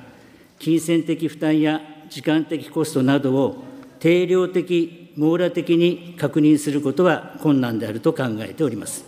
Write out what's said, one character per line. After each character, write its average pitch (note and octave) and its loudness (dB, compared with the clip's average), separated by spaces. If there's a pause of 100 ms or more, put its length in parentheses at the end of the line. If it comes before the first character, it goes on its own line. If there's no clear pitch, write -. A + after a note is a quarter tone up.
(580)
金 D#3+ 0
銭 E3 0
的 D#3+ -4
負 - -8
担 D#3 0
や D3+ 0 (300)
時 C3+ -14
間 D#3 2
的 D3+ -8
コ D#3 -2
ス D3 -6
ト C3 2
な C#3 4
ど C3 0
を C3 0 (360)
定 F3 4
量 F3+ 2
的、 F3 -2
網 D#3+ 2
羅 F3 0
的 E3 0
に E3+ 0
確 D3 0
認 D3+ 6
す D3 -4
る C#3 0
こ C3+ 0
と F3+ 2
は D3+ 0
困 C#3+ 2
難 A#2 -2
で A2 -4
あ A2 -6
る A2+ -8
と D#3 2
考 C#3 -4 (160)
え F#2+ -10
て D#3 -4
お C3+ 0
り A2+ -6
ま F#2 -10
す。 - -12